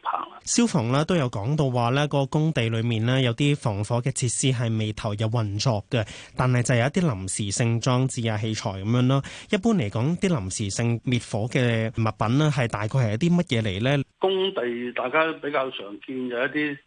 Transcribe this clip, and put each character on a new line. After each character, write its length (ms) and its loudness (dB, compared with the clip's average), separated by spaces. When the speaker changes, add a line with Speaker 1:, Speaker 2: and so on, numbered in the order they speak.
Speaker 1:
棚 180 -4
啊。 240 -12
Speaker 2:
消 240 2
防 240 0
呢 140 2
都 100 0
有 140 0
講 280 -2
到 120 4
話 200 2
呢， 180 2
個 180 0
工 260 2
地 180 0
裏 120 -2
面 240 0
呢， 160 4
有 120 2
啲 220 2
防 280 -2
火 180 -2
嘅 100 -2
設 180 -2
施 220 0
係 260 0
未 160 -2
投 180 -4
入 40 -4
運 460 -2
作 280 0
嘅， 160 0
但 160 2
係 120 4
就 120 2
有 60 4
一 60 4
啲 140 0
臨 300 -2
時 200 -4
性 280 2
裝 280 2
置 200 -2
啊、 100 0
器 160 -2
材 180 -4
咁 120 -6
樣 240 4
咯。 140 4
一 80 2
般 160 2
嚟 160 0
講， 300 0
啲 100 0
臨 280 -2
時 120 -2
性 320 0
滅 300 -2
火 160 -2
嘅 440 0
物 360 0
品 100 2
呢， 160 4
係 140 0
大 140 -4
概 60 -2
係 140 2
一 160 2
啲 80 4
乜 60 2
嘢 180 0
嚟 220 -2
呢？ 60 0
Speaker 1:
工 340 0
地 400 -4
大 140 -4
家 260 2
比 180 -8
較 200 -2
常 300 -12
見 280 -6
就 80 -4
一 40 0
啲， 460 -2